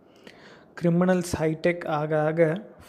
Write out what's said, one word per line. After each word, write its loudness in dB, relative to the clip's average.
கிரிமினல்ஸ் 2
ஹைடெக் -2
ஆக 0
ஆக, 0